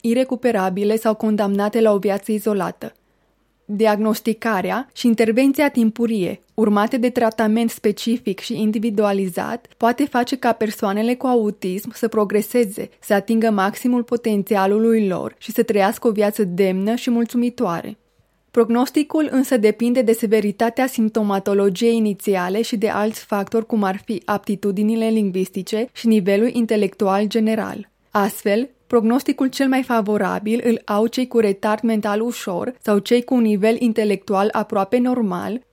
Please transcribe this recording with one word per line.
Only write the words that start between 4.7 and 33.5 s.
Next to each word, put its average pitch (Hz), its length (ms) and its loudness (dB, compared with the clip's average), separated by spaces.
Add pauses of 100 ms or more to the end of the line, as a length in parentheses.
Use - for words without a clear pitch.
și - 140 -4
intervenția 240 640 4
timpurie, 226 720 0 (140)
urmate 214 420 2
de 247 140 0
tratament 226 600 0
specific 214 680 -2
și 208 220 -6
individualizat, 208 1080 -2 (100)
poate 240 280 0
face 247 320 -2
ca 240 160 0
persoanele 220 640 -2
cu 247 120 -4
autism 214 680 -2
să 226 140 -4
progreseze, 214 800 -2 (120)
să - 140 -2
atingă 220 360 2
maximul 214 520 0
potențialului 214 1040 0
lor 165 320 -4
și - 140 -14
să 240 100 2
trăiască 202 460 0
o - 20 4
viață 208 340 0
demnă 190 500 0
și 247 160 -4
mulțumitoare. 233 880 -2 (540)
Prognosticul 277 800 0
însă 262 260 2
depinde 233 460 2
de 220 100 2
severitatea 226 760 0
simptomatologiei 208 1080 0
inițiale 202 680 0
și 226 140 -4
de 208 120 0
alți 214 360 -4
factori, 214 420 -4
cum 214 160 -2
ar 190 220 -2
fi 208 200 -6
aptitudinile 208 840 -2
lingvistice 202 840 -2
și - 140 -8
nivelul 214 460 4
intelectual 208 720 0
general. 214 640 -2 (220)
Astfel, 208 600 0 (160)
prognosticul 247 600 2
cel 269 220 0
mai 254 140 2
favorabil 208 840 -2
îl 233 200 2
au 214 220 0
cei 247 200 -2
cu 247 120 0
retard 214 440 0
mental 214 380 0
ușor 226 600 -6
sau 208 160 2
cei 240 240 2
cu 262 120 -2
un 240 80 4
nivel 214 360 2